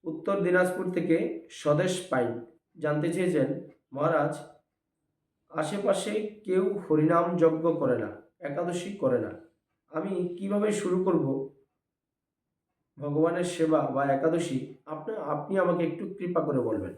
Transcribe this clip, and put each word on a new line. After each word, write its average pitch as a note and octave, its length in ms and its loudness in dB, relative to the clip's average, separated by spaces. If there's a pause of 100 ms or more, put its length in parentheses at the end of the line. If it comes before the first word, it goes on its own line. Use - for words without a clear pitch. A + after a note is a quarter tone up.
উত্তর F#3+ 360 -4
দিনাজপুর F3+ 520 2
থেকে E3+ 600 0
স্বদেশ - 580 0
পাইন A#2+ 360 0 (340)
জানতে D3+ 340 0
চেয়েছেন, F3 480 0 (320)
"মহারাজ, D3 440 0 (1120)
আশেপাশে G3+ 960 -2
কেউ F#3+ 320 2
হরিনাম E3+ 600 2
যজ্ঞ D#3+ 360 4
করে B2 260 0
না, G#2 220 -8 (180)
একাদশী F3 580 -4
করে B2 220 2
না, G#2 100 -4 (640)
আমি F3 480 -4
কিভাবে G#3 320 0
শুরু F3+ 320 0
করব C#3 460 0 (1500)
ভগবানের D#3+ 440 2
সেবা D#3 380 2
বা C3 240 0
একাদশী? C#3 680 0 (120)
আপনি, D#3 300 -8
আপনি D3+ 440 -2
আমাকে F3 240 2
একটু E3+ 340 -4
কৃপা F3 240 -2
করে C#3+ 180 0
বলবেন।" A2+ 380 -4